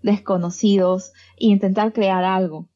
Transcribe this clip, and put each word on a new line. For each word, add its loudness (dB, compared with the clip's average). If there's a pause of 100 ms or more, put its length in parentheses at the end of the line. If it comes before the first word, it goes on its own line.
desconocidos, 0 (260)
e 0
intentar 2
crear 0
algo. -4